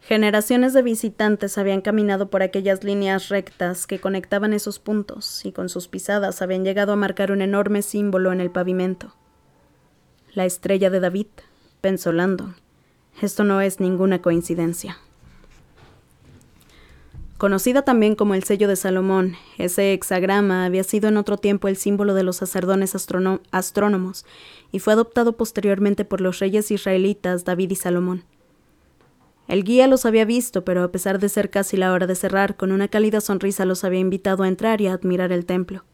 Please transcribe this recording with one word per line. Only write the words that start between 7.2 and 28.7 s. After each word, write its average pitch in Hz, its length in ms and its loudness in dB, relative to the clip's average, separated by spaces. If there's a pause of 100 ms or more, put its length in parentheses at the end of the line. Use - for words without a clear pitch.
un 196 120 0
enorme 202 400 0
símbolo 190 500 0
en 185 80 -2
el 180 100 -2
pavimento. 180 640 -2 (1200)
La 185 140 -2
estrella 190 420 0
de 185 120 2
David, 185 260 -2 (560)
pensó 180 300 0
Landon. 185 420 0 (680)
Esto 208 240 0
no 196 160 2
es 196 200 -2
ninguna 185 420 2
coincidencia. 170 760 -2 (2500)
Conocida 208 460 2
también 220 320 4
como 208 200 2
el 190 100 -2
sello 208 220 2
de 196 100 2
Salomón, 185 600 0 (220)
ese 196 340 0
hexagrama 190 720 0
había 185 200 0
sido 214 240 0
en 214 100 2
otro 208 180 -2
tiempo 202 320 0
el 190 80 0
símbolo 202 380 0
de 190 80 2
los 185 140 0
sacerdotes 190 580 -2
astrono-, 185 560 -2
astrónomos 190 720 -2 (480)
y 190 60 -6
fue 214 160 2
adoptado 233 420 2
posteriormente 202 680 0
por 190 160 -4
los 185 160 -2
reyes 208 320 0
israelitas 190 720 0
David 180 280 -2
y 190 40 -2
Salomón. 180 480 -2 (1200)